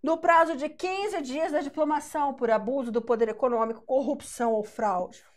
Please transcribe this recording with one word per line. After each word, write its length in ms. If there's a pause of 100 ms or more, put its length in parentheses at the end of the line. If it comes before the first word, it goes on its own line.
No 140
prazo 400
de 100
quinze 540
dias 320
da 80
diplomação 720
por 180
abuso 400
do 100
poder 280
econômico, 540
corrupção 680
ou 140
fraude. 600 (120)